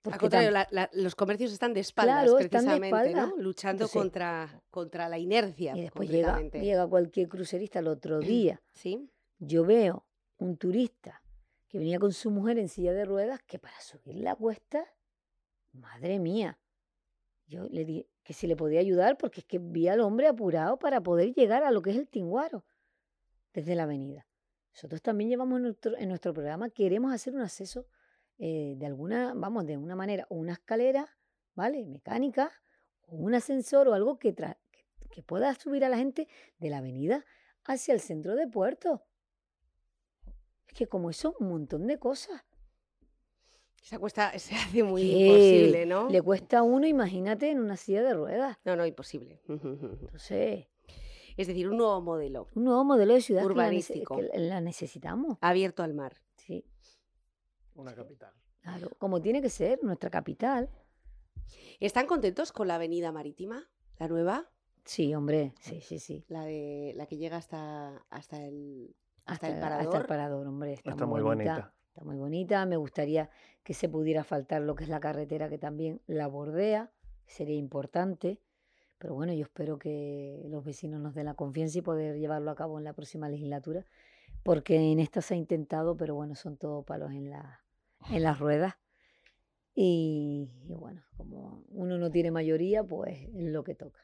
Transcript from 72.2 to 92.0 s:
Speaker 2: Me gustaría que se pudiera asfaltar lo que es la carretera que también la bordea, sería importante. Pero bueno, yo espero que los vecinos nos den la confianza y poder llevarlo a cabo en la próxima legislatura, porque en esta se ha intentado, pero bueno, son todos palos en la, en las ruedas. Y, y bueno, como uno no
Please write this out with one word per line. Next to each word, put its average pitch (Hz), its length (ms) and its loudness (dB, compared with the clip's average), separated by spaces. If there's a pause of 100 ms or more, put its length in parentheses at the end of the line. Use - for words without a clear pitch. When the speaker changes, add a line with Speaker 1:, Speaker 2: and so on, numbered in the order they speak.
Speaker 2:
Me 175 120 0
gustaría 151 520 -2 (340)
que - 100 -10
se - 160 -4
pudiera 156 320 0
asfaltar 147 400 -4
lo 147 140 -4
que 160 80 -8
es 156 60 -8
la 156 100 -4
carretera 151 500 -6
que 151 80 -8
también 151 500 -6
la 151 200 -4
bordea, 175 640 -2 (340)
sería 151 300 -6
importante. 156 840 -4 (580)
Pero - 180 -10
bueno, 170 180 -4
yo 151 100 -4
espero 151 340 -8
que 143 720 -8
los 151 140 -8
vecinos 151 380 -10
nos 147 120 -8
den 147 120 -6
la 147 80 -8
confianza 151 460 -4
y - 20 -4
poder 156 360 -4
llevarlo 151 320 -4
a 147 60 -6
cabo 156 220 -8
en 151 80 -10
la 151 80 -12
próxima 151 340 -12
legislatura, 147 580 -6 (580)
porque 160 340 4
en 160 220 6
esta 160 220 0
se - 120 -4
ha 175 40 0
intentado, 160 600 -2
pero 156 180 -4
bueno, 147 200 -8
son 147 220 -14
todos 147 280 -8
palos 151 260 -10
en 139 200 -10
la, 143 300 -18 (480)
en 165 140 0
las 147 160 2
ruedas. 147 360 2 (1000)
Y, 156 760 0 (200)
y 170 60 -12
bueno, 165 280 -16 (140)
como - 520 -16
uno 180 280 -6
no 175 120 -2